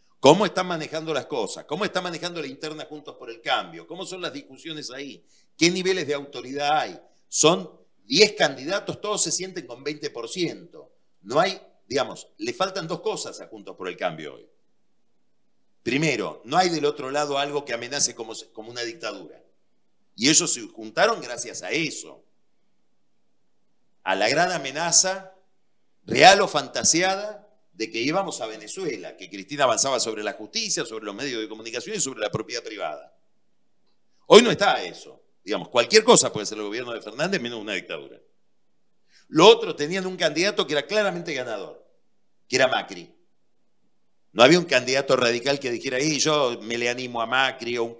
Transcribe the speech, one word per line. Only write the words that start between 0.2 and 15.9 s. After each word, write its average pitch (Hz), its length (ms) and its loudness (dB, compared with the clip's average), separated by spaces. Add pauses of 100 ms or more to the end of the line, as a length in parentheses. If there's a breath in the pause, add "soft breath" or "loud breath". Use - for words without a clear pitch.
están 185 220 -2
manejando 160 460 -6
las 123 120 -2
cosas? 110 380 -4
¿Cómo 185 220 -4
está 180 160 -4
manejando 170 400 -8
la 143 60 -10
interna 151 380 -12
Juntos 147 300 -16
por 120 140 -16
el 113 100 -14
Cambio? 95 480 -4
¿Cómo 175 180 -12
son 180 160 -10
las 156 120 -8
discusiones 139 580 -14
ahí? 131 320 -14 (340)
¿Qué 170 140 6
niveles 185 360 -2
de 143 80 -2
autoridad 143 640 -4
hay? 104 200 -6 (300)
Son 175 420 2 (320)
diez 196 300 4
candidatos, 151 640 -2
todos 208 240 -2
se 165 80 -2
sienten 180 360 -8
con 127 160 -16
veinte 151 260 -8
por 113 180 -10
ciento. 107 640 -8 (300)
No 113 180 0
hay, 190 220 0 (260)
digamos, 123 400 -4 (100)
le 113 160 -6
faltan 185 340 -4
dos 170 140 -6
cosas 185 380 -8
a 87 80 -16
Juntos 98 280 -18
por 95 120 -10
el 90 80 -8
Cambio 80 400 -6
hoy. 57 120 -20 (1400)
Primero, 120 600 -2